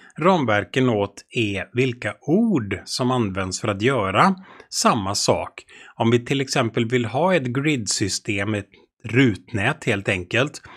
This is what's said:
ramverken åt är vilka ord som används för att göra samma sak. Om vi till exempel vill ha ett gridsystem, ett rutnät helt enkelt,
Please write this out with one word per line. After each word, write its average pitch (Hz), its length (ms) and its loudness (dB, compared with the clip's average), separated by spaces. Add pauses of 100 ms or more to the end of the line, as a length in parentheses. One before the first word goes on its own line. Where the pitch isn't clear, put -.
(180)
ramverken 131 680 2
åt 101 260 0 (160)
är 101 460 -4
vilka 120 440 -2
ord 151 640 0
som 127 260 -4
används 95 500 -2
för 107 80 -2
att 101 140 -2
göra 127 520 2 (360)
samma 107 440 0
sak. 87 500 -2 (300)
Om 113 160 2
vi 120 140 2
till 139 160 -2
exempel 123 460 0
vill 123 180 0
ha 151 300 0
ett 135 120 0
gridsystem, 110 1080 -2
ett 101 140 -6 (360)
rutnät 113 800 0
helt 101 240 -2
enkelt, 113 540 -2 (140)